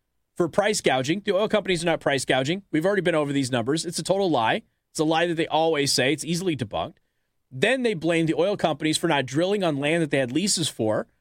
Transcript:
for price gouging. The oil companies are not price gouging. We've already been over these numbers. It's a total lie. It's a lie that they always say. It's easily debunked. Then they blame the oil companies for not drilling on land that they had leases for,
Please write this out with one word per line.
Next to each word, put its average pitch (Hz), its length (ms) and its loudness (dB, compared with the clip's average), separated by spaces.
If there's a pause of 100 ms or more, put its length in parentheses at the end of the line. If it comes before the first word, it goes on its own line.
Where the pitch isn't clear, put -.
(360)
for 175 120 0
price 208 320 0
gouging. 143 440 2
The 202 80 -2
oil 202 160 2
companies 190 340 0
are 175 40 -2
not 160 140 0
price 139 240 0
gouging. 147 460 0
We've 156 160 0
already 196 160 0
been 170 120 2
over 143 180 0
these 139 180 0
numbers. 135 360 -2
It's 170 120 -8
a 165 60 -4
total 190 260 0
lie. 131 320 0 (280)
It's - 100 -4
a 156 40 2
lie 160 220 2
that 170 80 -2
they 160 140 -2
always 151 440 2
say. 131 200 2
It's 147 120 -4
easily 170 320 -4
debunked. 101 420 -6 (560)
Then 233 280 0
they 220 120 0
blame 165 320 0
the 151 80 2
oil 180 220 0
companies 156 400 0
for 170 120 -2
not 143 180 2
drilling 180 360 0
on 160 140 0
land 151 260 0
that 143 80 -2
they 143 80 2
had 127 140 0
leases 170 360 0
for, 110 380 -2 (140)